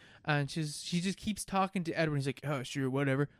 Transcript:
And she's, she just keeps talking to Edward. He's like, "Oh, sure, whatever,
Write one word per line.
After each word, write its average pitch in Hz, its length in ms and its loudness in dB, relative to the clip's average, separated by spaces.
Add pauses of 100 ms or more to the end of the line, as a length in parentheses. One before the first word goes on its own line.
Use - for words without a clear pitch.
(240)
And 143 280 2
she's, 151 320 -4
she 175 180 0
just 185 160 -2
keeps 214 260 -4
talking 190 420 0
to 160 140 -4
Edward. 156 180 2
He's 139 100 0
like, 135 160 -4
"Oh, 139 180 -2
sure, 135 300 -2
whatever, 139 360 2 (120)